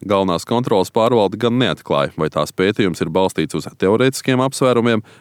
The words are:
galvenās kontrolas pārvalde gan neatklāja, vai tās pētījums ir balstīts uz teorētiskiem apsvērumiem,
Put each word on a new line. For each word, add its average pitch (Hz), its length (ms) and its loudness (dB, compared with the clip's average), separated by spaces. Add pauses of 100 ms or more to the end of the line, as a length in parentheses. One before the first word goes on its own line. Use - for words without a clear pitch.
galvenās 95 480 0
kontrolas 117 440 0
pārvalde 110 440 2
gan 117 240 0
neatklāja, 73 560 -2
vai 78 160 -2
tās 73 240 -2
pētījums 95 480 0
ir 82 80 -6
balstīts 85 480 -2
uz - 160 -12
teorētiskiem 127 640 0
apsvērumiem, 120 640 0 (160)